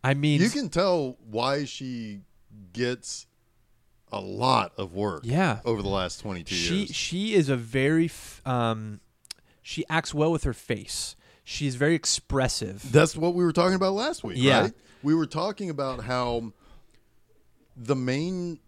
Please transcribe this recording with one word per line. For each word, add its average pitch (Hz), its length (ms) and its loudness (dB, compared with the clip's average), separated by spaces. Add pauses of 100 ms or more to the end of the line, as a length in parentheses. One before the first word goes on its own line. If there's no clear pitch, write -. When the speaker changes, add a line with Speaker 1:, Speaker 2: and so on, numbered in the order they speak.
Speaker 1:
I 131 120 2
mean, 147 260 4
Speaker 2:
You 208 100 6
can 269 180 -4
tell 165 480 0 (120)
why 131 360 0
she 117 560 -10 (520)
gets 123 540 -4 (840)
a 101 80 -4
lot 101 580 2
of 90 160 -8
work 95 300 -2
Speaker 1:
Yeah. 135 400 2
Speaker 2:
over 117 180 0
the 98 60 -2
last 95 320 -2
twenty-two 92 340 -6
Speaker 1:
She, 85 220 0
Speaker 2:
years. 202 180 -2
Speaker 1:
she 202 400 -4
is 160 140 6
a 135 80 2
very, 135 480 2
f-, - 420 -10
um, 113 540 -2 (600)
she - 280 -8
acts 160 260 -2
well 151 160 2
with 160 140 0
her 135 80 0
face. - 640 -8 (260)
She's 139 320 -4
very 147 220 4
expressive. 123 960 -2
Speaker 2:
That's 156 240 8
what 170 180 0
we 180 100 2
were 165 80 4
talking 185 220 4
about 190 200 2
last 247 280 -4
week, 175 160 -6
Speaker 1:
Yeah. 127 220 6
Speaker 2:
right? 98 120 0 (300)
We 147 120 4
were 160 120 2
talking 190 420 -4
about 135 360 -4
how 120 480 -2 (1200)
the 127 200 -2
main 160 720 -4